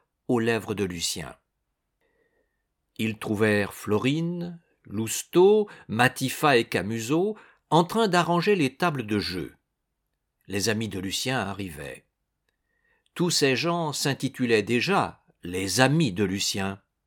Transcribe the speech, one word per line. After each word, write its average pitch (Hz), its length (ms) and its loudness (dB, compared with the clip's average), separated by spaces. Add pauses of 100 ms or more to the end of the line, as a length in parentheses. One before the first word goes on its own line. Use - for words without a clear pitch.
(280)
aux 120 120 4
lèvres 113 340 0
de 101 100 -2
Lucien. 85 520 -6 (1600)
Ils 110 220 -4
trouvèrent 104 560 2
Florine, 170 840 -2 (260)
Lousteau, 180 840 2 (180)
Matifat 127 680 2
et 117 80 4
Camusot 117 720 -2 (320)
en 165 140 6
train 220 240 0
d'arranger 175 480 2
les 143 200 0
tables 139 300 -2
de 107 140 0
jeu. 87 360 -6 (920)
Les 98 220 -2
amis 110 180 -2
de 104 120 -8
Lucien 107 400 -4
arrivaient. 95 680 -10 (1080)
Tous 170 160 0
ces 139 260 2
gens 160 380 -2
s'intitulaient 123 680 0
déjà 120 600 -2 (200)
les 92 360 -4
amis 139 320 4
de 98 120 0
Lucien. 98 580 -2 (260)